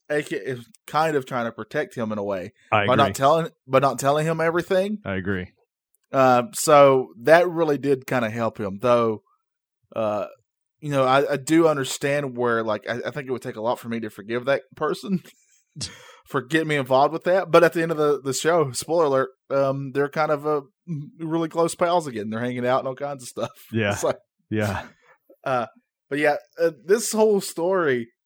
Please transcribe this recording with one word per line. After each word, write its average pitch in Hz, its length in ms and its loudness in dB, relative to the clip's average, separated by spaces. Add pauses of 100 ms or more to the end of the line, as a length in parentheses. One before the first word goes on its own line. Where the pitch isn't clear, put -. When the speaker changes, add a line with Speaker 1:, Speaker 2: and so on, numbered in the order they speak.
Speaker 1:
A 147 140 -2
K 160 140 -8 (160)
A, 123 40 -6 (300)
kind 156 320 0
of 131 80 -2
trying 123 180 -4
to 113 80 -6
protect - 420 -6
him 113 180 -6
in 104 60 -6
a 101 60 -6
way 98 300 -6 (180)
Speaker 2:
I 104 140 2
Speaker 1:
by 123 80 4
not 139 140 4
Speaker 2:
agree. 98 40 -4
Speaker 1:
telling, 151 360 2 (180)
by 131 140 2
not 131 180 0
telling 143 260 0
him 160 160 -2
everything. 185 640 -2
Speaker 2:
I 98 120 -4
agree. 95 320 -4 (640)
Speaker 1:
Uh, 127 340 4 (100)
so 139 540 6 (120)
that 160 260 6
really 160 300 0
did 131 300 -2
kinda 120 240 -2
help 113 280 -4
him, 101 220 -6
though. 117 400 2 (760)
Uh, 104 340 -2 (520)
you 151 100 -10
know, 139 140 2
I, 135 280 2
I 143 40 0
do 160 320 4
understand 139 720 -2
where, 117 260 0
like, 107 240 -4
I, 117 200 -4
I - 20 -4
think 135 180 -10
it 131 40 -4
would 117 100 -6
take 120 140 -10
a 110 40 -10
lot 117 180 -2
for 117 120 -12
me 117 100 -6
to 110 80 -8
forgive 117 380 -8
that 139 160 0 (120)
person. 175 480 -4 (540)
<laughs> 123 140 -10 (360)
for 139 160 -4
getting 156 260 -2
me 151 80 0
involved 135 360 2
with 160 120 -8
that. 180 260 0
But 170 140 8
at 160 80 4
the 165 100 -2
end 165 100 -2
of 156 60 -2
the, 147 240 2
the 135 100 -4
show, 156 400 2
spoiler 160 340 0
alert, 135 240 2 (200)
um, 135 420 -2
they're 139 160 0
kind 156 220 -2
of, 147 160 -2
uh, 151 140 0 (580)
really 165 300 -4
close 165 260 0
pals 175 320 0
again. 110 240 -6
They're 110 100 -6
hanging 123 260 -4
out 127 140 2
and 131 80 -6
all 131 60 -6
kinds 139 280 -10
of 120 60 -18
stuff. 113 220 -8 (100)
<laughs> - 120 -18
Speaker 2:
Yeah. 104 220 0
Speaker 1:
So, 131 180 -2 (380)
Speaker 2:
Yeah. 104 360 -2 (580)
Speaker 1:
uh, 123 220 -2 (420)
but 143 100 -4
yeah, 147 180 2 (240)
uh, 170 100 2 (140)
this 220 280 0
whole 214 280 4
story 165 680 -2 (180)